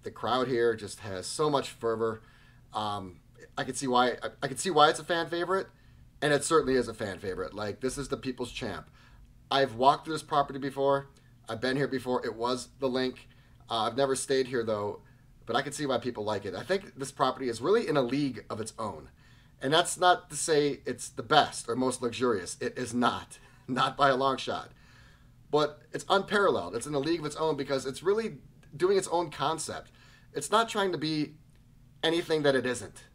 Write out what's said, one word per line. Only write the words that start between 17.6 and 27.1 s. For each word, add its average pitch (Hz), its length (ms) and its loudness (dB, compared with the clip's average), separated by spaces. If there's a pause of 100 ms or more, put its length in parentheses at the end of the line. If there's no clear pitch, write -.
really 196 280 2
in 151 80 2
a 139 60 4
league 135 480 -2
of 110 100 -6
its 107 180 -8
own. 87 320 -8 (520)
And 135 100 2
that's 175 260 2
not 143 320 4
to 147 60 -8
say 147 480 2
it's 123 240 -8
the - 140 -10
best 117 460 4
or 117 60 -2
most 127 280 0
luxurious. 110 580 0
It 123 160 -6
is 120 160 -6
not. 113 460 0 (140)
<laughs> - 160 -20
Not 135 280 0
by 139 140 6
a 127 60 4
long 135 200 2
shot. 92 340 -6 (800)
But 147 300 2 (120)
it's - 160 -8
unparalleled. 180 680 2
It's 117 100 -6
in 151 80 -6
a 139 60 2
league 165 180 0